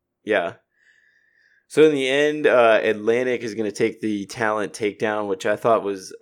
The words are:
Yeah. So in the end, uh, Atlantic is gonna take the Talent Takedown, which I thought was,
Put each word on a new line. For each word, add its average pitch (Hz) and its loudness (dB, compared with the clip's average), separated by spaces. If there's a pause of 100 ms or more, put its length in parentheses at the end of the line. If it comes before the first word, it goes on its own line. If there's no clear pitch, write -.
(240)
Yeah. 95 -2 (1120)
So 147 4
in 156 6
the 135 -2
end, 147 0
uh, 113 6
Atlantic 117 -2
is 104 -8
gonna 107 -4
take 113 -4
the 104 -4
Talent 107 -4
Takedown, 107 -4
which 95 -6
I 104 0
thought 107 0
was, 95 -8